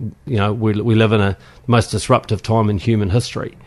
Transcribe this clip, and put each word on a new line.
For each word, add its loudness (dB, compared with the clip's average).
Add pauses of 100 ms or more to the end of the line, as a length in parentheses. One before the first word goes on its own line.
(280)
you -2
know, 0
we, -2
we 0
live 4
in 2
a 0 (300)
most 2
disruptive -2
time 2
in 0
human 0
history. -4